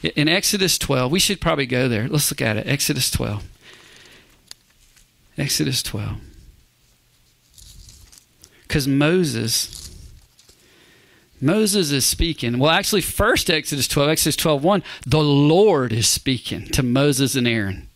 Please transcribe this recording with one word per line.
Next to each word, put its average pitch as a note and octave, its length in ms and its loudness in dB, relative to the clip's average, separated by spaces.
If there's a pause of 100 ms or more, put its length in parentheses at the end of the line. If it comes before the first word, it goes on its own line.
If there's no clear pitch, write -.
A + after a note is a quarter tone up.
I-, D#3+ 120 -4
in D3 120 2
Exodus F#3+ 500 0
twelve, B2+ 340 0
we F#3 80 0
should F#3+ 220 -2
probably D3 240 0
go B2+ 240 0
there. A#2 180 -2
Let's D3 220 0
look C#3 140 -6
at G#2+ 140 0
it. G#2+ 100 -6
Exodus C#3 420 -2
twelve. G#2 340 -4 (1900)
Exodus C#3 460 -2
twelve. G#2 360 -8 (2500)
'Cause C#3 200 -2
Moses, C#3 1000 0 (1500)
Moses F#3+ 500 0
is C3+ 140 0
speaking. C3 520 -2
Well, C#3+ 140 4
actually, F#3+ 300 0
first - 480 0
Exodus D3 400 -2
twelve, C#3+ 200 2
Exodus - 280 0
twelve D3 260 0
one, F#3+ 200 2 (220)
the D3+ 160 4
Lord D3 680 6
is A2 160 0
speaking - 640 -4
to - 120 0
Moses C3+ 540 2
and B2 120 0
Aaron. G2+ 480 -2